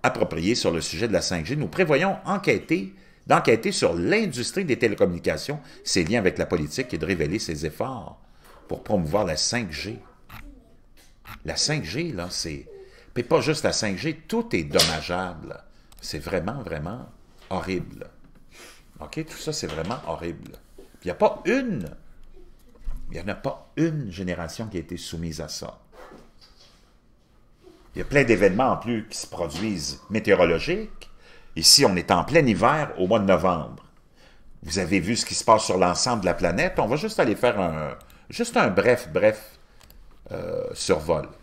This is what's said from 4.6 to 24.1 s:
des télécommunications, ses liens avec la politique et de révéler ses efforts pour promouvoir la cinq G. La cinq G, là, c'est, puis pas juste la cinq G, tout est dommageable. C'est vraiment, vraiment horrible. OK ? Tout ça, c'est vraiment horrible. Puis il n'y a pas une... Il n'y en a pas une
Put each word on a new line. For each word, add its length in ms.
des 140
télécommunications, 840
ses 200
liens 160
avec 180
la 80
politique 480
et 60
de 60
révéler 340
ses 260
efforts 540
pour 160
promouvoir 420
la 100
cinq 360
G. 280
La 120
cinq 280
G, 300
là, 160
c'est, 400
puis 80
pas 180
juste 220
la 100
cinq 240
G, 160
tout 280
est 80
dommageable. 1000
C'est 180
vraiment, 420
vraiment 480
horrible. 580
OK ? 260
Tout 120
ça, 140
c'est 160
vraiment 400
horrible. 440
Puis 280
il 20
n'y 40
a 40
pas 300
une... 440
Il 60
n'y 60
en 60
a 80
pas 400
une 360